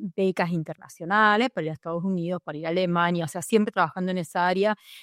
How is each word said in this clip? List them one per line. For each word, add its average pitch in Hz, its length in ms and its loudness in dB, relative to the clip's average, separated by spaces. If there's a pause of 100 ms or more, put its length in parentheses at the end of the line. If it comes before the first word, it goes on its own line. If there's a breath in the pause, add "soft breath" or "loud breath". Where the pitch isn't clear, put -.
(160)
becas 185 340 0
internacionales 202 1040 0
para 165 120 -6
ir 156 40 -4
a 156 40 -4
Estados 165 300 -6
Unidos, 180 400 -2
para 147 140 -8
ir 156 80 -8
a 165 40 -2
Alemania, 175 560 0
o - 20 -6
sea, 170 160 -8
siempre 220 280 2
trabajando 180 400 0
en 185 60 -2
esa 175 300 -2
área, 196 280 2 (260 loud breath)